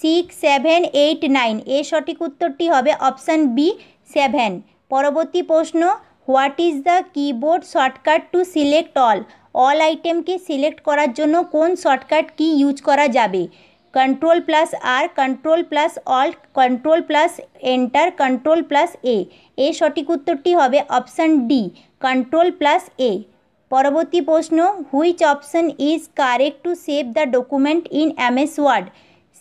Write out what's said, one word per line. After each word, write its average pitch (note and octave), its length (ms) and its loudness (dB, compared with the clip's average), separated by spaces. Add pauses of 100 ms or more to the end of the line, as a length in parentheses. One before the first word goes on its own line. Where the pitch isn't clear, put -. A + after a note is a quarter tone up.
সিক্স, E4+ 300 0 (140)
সেভেন, D4 340 2 (240)
এইট, D#4 180 0 (160)
নাইন। A3+ 180 0 (200)
এর D4 140 -2
সঠিক D#4 360 -4
উত্তরটি E4 480 -4
হবে C4+ 180 2 (160)
অপশন D#4+ 320 -2 (160)
বি, D4 120 2 (460)
সেভেন। C4 380 0 (400)
পরবর্তী D4+ 480 0 (100)
প্রশ্ন, D#4+ 300 0 (540)
what C#4 200 2 (120)
is D#4+ 80 0 (140)
the F4 100 4 (160)
keyboard C#4+ 480 -2 (100)
shortcut D4+ 500 0 (100)
to F4 60 0 (160)
select D4+ 400 0 (120)
all? G#3+ 120 2 (460)
all C#4+ 140 2 (100)
আইটেমকে E4 460 -4 (120)
সিলেক্ট D4+ 420 -4
করার D4 300 2
জন্য D4+ 160 0 (200)
কোন D#4+ 160 2 (140)
শর্টকাট D4+ 420 0 (120)
কি D#4 80 0 (140)
ইউজ C#4 160 2 (120)
করা C#4+ 180 4 (100)
যাবে? G3 260 0 (540)
control C4+ 420 2 (100)
plus D#4+ 220 2 (320)
R, - 20 -2 (160)
control C#4 400 0 (100)
plus D#4 220 0 (260)
alt, D4 180 -2 (240)
control C4 480 2
plus D#4 240 0 (420)
enter, B3+ 320 0 (160)
control C4+ 380 0 (100)
plus D4 200 2 (240)
A। - 20 0 (480)
এর D#4+ 160 0
সঠিক D4 340 0
উত্তরটি E4+ 460 -2
হবে C4 180 2 (200)
অপশন D#4+ 320 -2 (180)
ডি, B3+ 140 2 (440)
control C4 420 0 (120)
plus D#4 220 2 (280)
A। - 20 -2 (600)
পরবর্তী D4 560 0
প্রশ্ন, D#4+ 300 0 (400)
which E4+ 220 0 (120)
option E4 320 -4 (260)
is D#4+ 100 -2 (200)
correct C4+ 440 0
to F4 60 -4 (140)
save C#4+ 220 -4 (100)
the D#4 80 0 (120)
document C#4+ 460 -2 (180)
in D#4+ 80 2 (200)
এমএস C#4 260 -2 (120)
Word? G#3 220 0 (520)